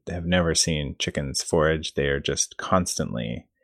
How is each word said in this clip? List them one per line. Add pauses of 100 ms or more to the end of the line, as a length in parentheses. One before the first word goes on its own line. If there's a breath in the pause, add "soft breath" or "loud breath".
I
have
never
seen
chickens
forage.
They
are
just
constantly, (160)